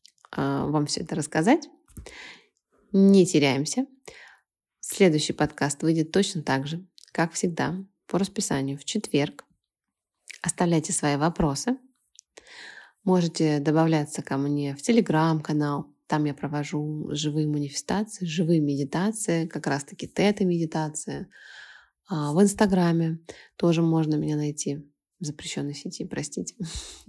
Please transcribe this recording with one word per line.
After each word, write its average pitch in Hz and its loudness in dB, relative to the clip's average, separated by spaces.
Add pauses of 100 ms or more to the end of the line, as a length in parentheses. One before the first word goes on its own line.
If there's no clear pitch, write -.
(320)
а, 139 -2
вам 147 0
всё - -4
это - -8
рассказать. 165 0 (1200)
Не 196 8
теряемся. 147 2 (1000)
Следующий 160 2
подкаст - -2
выйдет 160 2
точно 190 0
так 139 -2
же, 170 -8 (260)
как 170 -2
всегда, 170 -2 (220)
по 175 -2
расписанию 143 -4
в - -18
четверг. - -2 (1000)
Оставляйте 170 0
свои 147 0
вопросы. 160 0 (1200)
Можете 165 2
добавляться 156 2
ко - -4
мне 143 -2
в - -12
Telegram-канал. 156 2 (180)
Там 151 0
я 143 -2
провожу 147 -6
живые 151 -2
манифестации, 151 -4
живые 165 2
медитации, 165 -2
как - -8
раз-таки 143 -6
тета-медитации. 170 -2 (800)
А, 147 -4
в 160 4
Инстаграме 175 4 (340)
тоже 170 4
можно 160 4
меня 151 -2
найти. 147 -4 (320)
В 175 -10
запрещённой 143 -8
сети, - -10
простите. - -8
<laughs> - -12